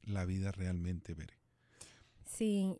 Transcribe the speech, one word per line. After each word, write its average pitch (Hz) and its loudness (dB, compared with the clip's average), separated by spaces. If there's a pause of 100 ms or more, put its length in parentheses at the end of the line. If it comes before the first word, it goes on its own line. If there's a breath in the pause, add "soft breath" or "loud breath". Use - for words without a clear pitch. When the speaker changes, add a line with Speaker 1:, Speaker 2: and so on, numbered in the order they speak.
Speaker 1:
la 101 0
vida 95 0
realmente, 90 -2
Bere. - -12 (840 loud breath)
Speaker 2:
Sí, 202 2